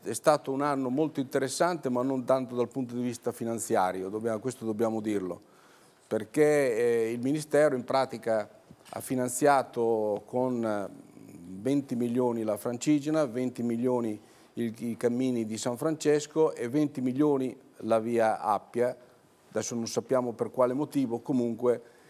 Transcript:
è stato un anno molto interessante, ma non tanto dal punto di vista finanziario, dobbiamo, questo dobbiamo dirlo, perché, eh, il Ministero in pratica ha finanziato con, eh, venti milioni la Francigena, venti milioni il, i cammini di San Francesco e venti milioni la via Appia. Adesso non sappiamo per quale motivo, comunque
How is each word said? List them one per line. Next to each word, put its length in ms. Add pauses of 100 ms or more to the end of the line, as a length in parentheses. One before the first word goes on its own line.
è 120
stato 360
un 120
anno 260
molto 320
interessante, 680
ma 140
non 220
tanto 320
dal 100
punto 300
di 40
vista 300
finanziario, 800
dobbiamo, 320
questo 240
dobbiamo 360
dirlo, 400 (680)
perché, 1000
eh, 60
il 80
Ministero 560
in 80
pratica 640 (380)
ha 120
finanziato 1300
con, 400
eh, 220 (720)
venti 340
milioni 480
la 140
Francigena, 680
venti 360
milioni 580 (340)
il, 200 (160)
i 60
cammini 500
di 100
San 200
Francesco 760
e 160
venti 320
milioni 560 (260)
la 180
via 400
Appia. 560 (540)
Adesso 260
non 100
sappiamo 460
per 180
quale 220
motivo, 480
comunque 600 (300)